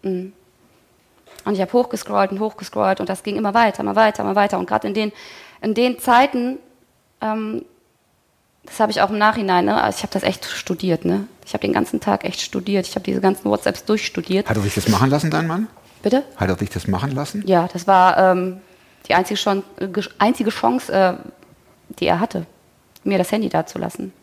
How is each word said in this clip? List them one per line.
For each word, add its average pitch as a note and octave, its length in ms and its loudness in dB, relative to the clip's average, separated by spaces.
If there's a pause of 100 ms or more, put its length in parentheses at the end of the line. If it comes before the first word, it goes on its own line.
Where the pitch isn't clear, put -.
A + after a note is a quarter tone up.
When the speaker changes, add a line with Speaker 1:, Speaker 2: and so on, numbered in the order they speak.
Speaker 1:
Mhm. F#3+ 300 -6 (1120)
Und G#3 100 -2
ich F#3+ 80 -2
hab F#3 100 -4
hochgescrollt G#3 600 0
und G3 80 -6
hochgescrollt G3+ 600 -2
und F#3+ 80 -4
das F#3+ 140 -6
ging G#3 140 -6
immer G#3 180 -2
weiter, A3+ 280 4
immer G3+ 140 -2
weiter, G#3+ 260 4
immer G3 120 -2
weiter. G3+ 240 2
Und F3+ 80 -2
grad G#3+ 180 0
in G3+ 80 -2
den, G#3+ 200 -2 (500)
in A3 100 0
den A#3+ 260 0
Zeiten, B3+ 600 2 (640)
ähm, A3 420 -4 (1000)
das - 160 -10
hab G#3+ 100 4
ich G#3 100 -2
auch G3+ 80 4
im G#3+ 80 -4
Nachhinein, G#3 480 2
ne, G3+ 180 2
also G#3 140 0
ich - 60 -8
hab - 80 -8
das F#3+ 140 -2
echt - 200 -2
studiert, F3 640 -4
ne? G3 200 0 (200)
Ich - 80 -8
hab - 80 -4
den G3 100 0
ganzen - 280 0
Tag G3 240 0
echt - 180 -6
studiert. F#3+ 440 -2
Ich - 100 -10
hab F#3+ 80 -6
diese - 180 -2
ganzen G3 240 0
WhatsApps G3+ 400 0
durchstudiert. G3 640 -2
Speaker 2:
Hat A2 80 2
er G#2 40 0
dich G2 120 -2
das - 140 0
machen A2 200 4
lassen, D3+ 220 2
dein D#3+ 160 0
Mann? F#3 220 -2 (340)
Speaker 1:
Bitte? B3 200 2 (140)
Speaker 2:
Hat G2 140 0
er F2+ 60 0
dich G2+ 120 -4
das - 180 -6
machen A#2 260 -2
lassen? D3 340 -6
Speaker 1:
Ja, F3+ 260 4
das F3 140 -6
war, F#3 320 6
ähm, F#3 420 2 (480)
die - 60 2
einzige F#3 260 0
Chance, G3 220 0 (180)
äh, G3 60 -4
gesch-, G3 320 -6
einzige A3+ 320 2
Chance, - 420 -2
äh, F#3 220 2 (840)
die F3+ 80 -2
er E3+ 140 2
hatte, E3+ 240 -4 (600)
mir G3 120 0
das F3+ 160 0
Handy G#3+ 160 -2
da D#3+ 160 -2
zu - 140 -12
lassen. - 340 -8 (100)